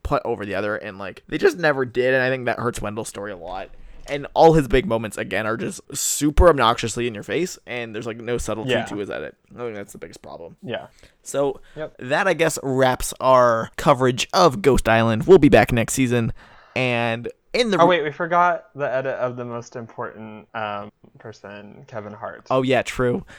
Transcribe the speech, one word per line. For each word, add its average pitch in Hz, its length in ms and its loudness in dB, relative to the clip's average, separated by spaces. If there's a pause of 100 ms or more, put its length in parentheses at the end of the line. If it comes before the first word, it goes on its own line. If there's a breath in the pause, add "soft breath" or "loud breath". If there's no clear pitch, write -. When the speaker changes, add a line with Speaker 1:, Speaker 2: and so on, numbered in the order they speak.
Speaker 1:
put - 240 -2
over 104 200 -4
the 98 100 -4
other, 104 200 -2
and, 98 220 -10
like, 98 300 -14
they 151 100 -6
just 339 220 2
never 143 260 0
did, 123 300 0
and 131 80 2
I 127 60 0
think 127 160 -4
that 120 140 -2
hurts 117 220 -4
Wendell's 107 280 -8
story 101 220 -12
a 92 60 -12
lot. 90 320 -12 (400 soft breath)
And 143 240 -6
all 160 200 10
his 151 160 4
big 117 180 4
moments, 113 320 -2
again, 98 260 -4
are 110 120 -2
just - 240 -6 (140)
super 151 540 4
obnoxiously 120 560 2
in 120 80 -6
your 104 100 -12
face, 160 440 -4
and 117 260 -8
there's, 110 140 -8
like, 110 100 -8
no 120 220 -6
subtlety 110 320 -4
Speaker 2:
Yeah. 110 140 0
Speaker 1:
to 107 120 -10
his 101 140 -6
edit. 71 240 -10 (180)
I - 60 -16
think 117 160 -10
that's 101 160 -14
the - 80 -18
biggest - 240 -18
problem. 80 400 -16
Speaker 2:
Yeah. 110 240 -10 (340 soft breath)
Speaker 1:
So, 139 380 -4 (160 soft breath)
Speaker 2:
Yep. 151 240 -12
Speaker 1:
that, 151 280 -2
I 185 60 2
guess, 160 300 0
wraps 131 560 0
our 123 560 2
coverage 127 580 0
of 143 300 4
Ghost 123 260 4
Island. 113 380 2
We'll 185 100 10
be 143 120 8
back 110 220 6
next 113 220 0
season, 120 400 0 (420 soft breath)
and 117 520 -2 (300)
in 233 140 0
the 185 100 2
Speaker 2:
Oh, 175 60 8
Speaker 1:
re- 180 100 4
Speaker 2:
wait, 147 60 -2
we 151 80 -4
forgot 175 640 0
the 139 160 -4
edit 131 240 -2
of 123 200 -4
the 123 100 -8
most 117 300 -10
important, 110 800 -14
um, 104 380 -8 (260)
person, 104 720 -18
Kevin 104 260 -12
Hart. 104 380 -14
Speaker 1:
Oh, 131 100 2
yeah, 127 220 2
true. - 420 -2 (140 loud breath)